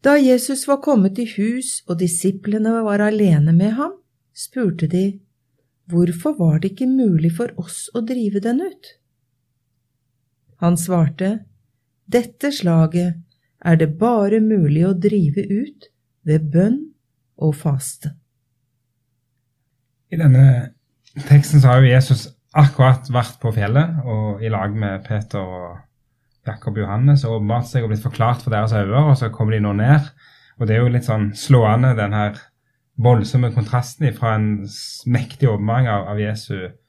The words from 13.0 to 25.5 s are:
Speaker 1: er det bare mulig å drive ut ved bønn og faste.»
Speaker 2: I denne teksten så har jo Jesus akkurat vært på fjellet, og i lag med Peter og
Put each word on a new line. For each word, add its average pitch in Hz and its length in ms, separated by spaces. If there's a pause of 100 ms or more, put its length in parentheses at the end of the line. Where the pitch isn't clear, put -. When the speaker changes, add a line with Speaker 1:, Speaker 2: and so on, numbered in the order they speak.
Speaker 1:
er 170 160
det 160 220
bare 220 420
mulig 165 460
å 196 100
drive 190 480
ut 240 460 (340)
ved 156 240
bønn 202 300 (580)
og 156 160
faste.» 143 640 (1900)
Speaker 2:
I 165 80
denne 131 540 (560)
teksten 143 340
så 131 80
har 127 140
jo 123 80
Jesus 131 400 (240)
akkurat 135 560
vært 120 300
på 113 100
fjellet, 131 560
og 107 320
i 113 80
lag 101 240
med 101 320
Peter 104 400
og 90 320 (680)